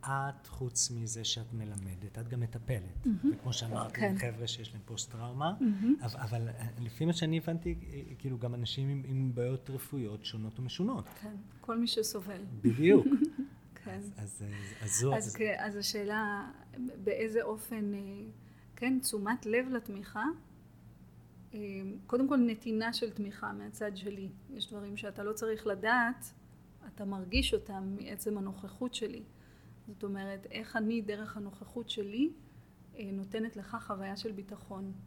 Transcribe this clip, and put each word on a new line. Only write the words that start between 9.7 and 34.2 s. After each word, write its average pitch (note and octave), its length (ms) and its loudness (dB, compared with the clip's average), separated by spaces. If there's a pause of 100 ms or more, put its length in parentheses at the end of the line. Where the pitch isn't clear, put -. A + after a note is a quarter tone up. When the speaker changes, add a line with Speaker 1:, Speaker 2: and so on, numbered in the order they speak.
Speaker 1:
שונות A2 340 -4
ומשונות. F3+ 500 0 (120)
Speaker 2:
כן, G#3+ 140 -8 (260)
כל A3+ 160 -2
מי A#3 100 4
שסובל. G3+ 540 0 (200)
Speaker 1:
בדיוק. C#3 460 10 (380)
Speaker 2:
<laughs> - 380 -18
כן. F#3+ 160 -6
Speaker 1:
אז, G3+ 180 -8
אז, G#2 260 -8
אז, - 20 -6 (360)
אז G#2+ 180 2
זו C3 160 4
Speaker 2:
אז G#2+ 120 0
Speaker 1:
אז G2+ 80 -4
Speaker 2:
כ-, - 60 -2 (160)
אז G3+ 180 -2
השאלה, G#3 760 0 (520)
באיזה A3 380 4
אופן, G#3+ 520 -2
אה, G3+ 60 -4 (760)
כן, B3+ 240 2
תשומת G#3+ 460 0
לב B3 240 4
לתמיכה, G#3 540 -4 (1300)
אה, G#3+ 60 -8 (480)
קודם B3+ 200 6
כל C#4+ 100 8
נתינה A3+ 560 6
של A3+ 180 0
תמיכה G3+ 420 -2
מהצד G#3 440 -4
שלי. G3 320 -4 (200)
יש B3+ 200 -6
דברים G3+ 280 -6
שאתה G#3 260 -6
לא G#3+ 100 0
צריך A3 340 0
לדעת, A3+ 680 2 (540)
אתה G#3 180 -8
מרגיש F#3 480 2
אותם G3 420 -2
מעצם G#3 420 -4
הנוכחות G3 560 -6
שלי. D#3 300 -4 (640)
זאת G3+ 160 -10
אומרת, G3 480 -6
איך A3 240 -6
אני A3 260 4
דרך G#3 360 -4
הנוכחות G#3 520 -8
שלי, A3+ 440 2 (600)
אה, G3+ 180 -6
נותנת A3 440 -2
לך G3+ 240 -8
חוויה G3 360 -4
של A3 140 -4